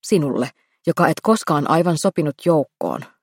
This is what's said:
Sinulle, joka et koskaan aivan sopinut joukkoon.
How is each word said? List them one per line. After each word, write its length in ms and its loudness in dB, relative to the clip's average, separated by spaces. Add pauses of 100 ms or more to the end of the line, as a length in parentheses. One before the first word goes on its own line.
Sinulle, 440 0 (360)
joka 220 2
et 140 -2
koskaan 480 0
aivan 320 2
sopinut 320 -2 (120)
joukkoon. 580 -2 (180)